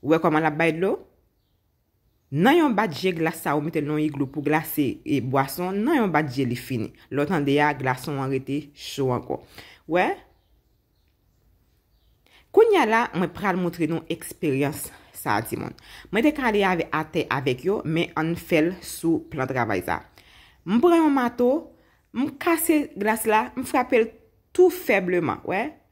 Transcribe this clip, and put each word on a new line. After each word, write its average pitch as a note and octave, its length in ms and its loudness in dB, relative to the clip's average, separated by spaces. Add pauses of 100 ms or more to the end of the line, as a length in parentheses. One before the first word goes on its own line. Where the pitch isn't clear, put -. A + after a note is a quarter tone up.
Ou D3 80 2
wè D#3+ 100 4
kòman D#3 220 2
l D#3 60 2
ap D3+ 100 -8
bay E3 160 2
dlo F#3+ 200 0 (1400)
nan G#3+ 240 4
yon D4 160 2
bat G3+ 180 0
je F3+ 220 -2
glas, D#3+ 260 -4
sa D3 140 -2
yo D3+ 100 0
mete D#3+ 160 -2
l C#3+ 60 -4
nan D3+ 140 -2
yon D3+ 80 0
iglou C#3 220 -4
pou D3 140 -8
glase D#3 540 -2 (320)
bwason C#3 540 -2
nan C#4+ 180 2
yon G3 100 0
bat D3+ 220 0
je. C3+ 140 -2
Li A#2+ 100 -4
fini A#2 320 -6 (200)
lè C#3 120 -2
w C#3+ 80 -2
tande C#3+ 320 0
a D3 160 2
glason C3+ 420 -4
an C3+ 120 -4
rete C#3 420 -6
cho - 400 -4
ankò. - 260 -6 (480)
Ou D#3 80 -2
wè G3 140 2 (2500)
kounye G#4 280 8
a, A3+ 60 2
la A3+ 160 4 (100)
mwen F3+ 200 0
pral F#3 260 -2
moutre E3+ 300 -2
nou E3 220 -4
eksperyans C#3+ 760 -4 (280)
sa G#2 220 0
a. A#2 80 -4
Timoun - 260 -8 (400)
mwen A3+ 140 2
te D4 100 4
ka B3+ 140 0
ale G3+ 180 2
avè F3 260 0
atè D#3 380 -2
avèk C3 360 -2
yo, G#3 160 0
men D#3+ 360 -2
ann E3 160 -2
fè E3+ 300 0
l F#3 80 -4 (100)
sou - 460 -2
plan C3 200 -4
travay A2 360 -2
sa E2+ 160 -2
a. - 80 -20 (540)
M G#3 160 2
pran E4+ 220 6
yon D#4 100 4
mato, B3 360 2 (680)
m C4+ 140 -2 (100)
kase D#4+ 460 2 (100)
glas G#3+ 320 -2
la, A3 180 2 (100)
m C4 120 -6
frape B3+ 320 2
l A3+ 60 4 (480)
tou F4+ 180 6
fèbleman. F3+ 720 0
Ou D3+ 100 -4
wè G#3+ 120 -2 (260)